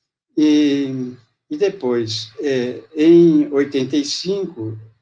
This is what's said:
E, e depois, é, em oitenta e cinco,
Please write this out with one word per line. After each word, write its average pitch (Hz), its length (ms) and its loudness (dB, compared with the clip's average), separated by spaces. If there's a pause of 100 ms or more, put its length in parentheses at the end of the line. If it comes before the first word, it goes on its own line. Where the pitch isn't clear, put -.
(380)
E, 139 760 0 (340)
e 151 80 -10
depois, 123 840 -4
é, 127 420 -4 (140)
em 156 560 6
oitenta 139 440 -2
e 139 100 0
cinco, 170 720 -8 (240)